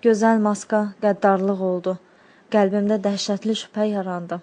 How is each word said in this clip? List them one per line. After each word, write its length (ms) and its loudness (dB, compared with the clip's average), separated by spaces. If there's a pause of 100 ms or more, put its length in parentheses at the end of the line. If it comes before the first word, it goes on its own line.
Gözəl 360 4
maska 540 -2 (100)
qəddarlıq 580 2
oldu. 360 -2 (540)
Qəlbimdə 460 2 (100)
dəhşətli 540 -4
şübhə 240 -4
yarandı. 580 -6